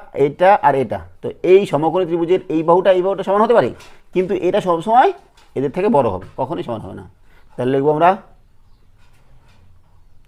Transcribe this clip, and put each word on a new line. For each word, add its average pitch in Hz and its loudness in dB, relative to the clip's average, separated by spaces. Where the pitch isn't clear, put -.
এটা 180 2
আর 139 2
এটা। 101 -6
তো 120 -10
এই 196 6
সমকোণী 160 -2
ত্রিভুজের 170 -2
এই 165 -2
বাহুটা 180 2
এই 180 -2
বাহুটা 190 -4
সমান 202 0
হতে 233 2
পারে, 127 2
কিন্তু 185 -2
এটা 185 0
সবসময় 220 2
এদের 135 -4
থেকে 185 -2
বড় 123 2
হবে, 90 -10
কখনোই 160 -8
সমান - -10
হবে 98 -14
না। 90 -18
তাহলে 127 -4
লিখবো 139 0
আমরা 170 4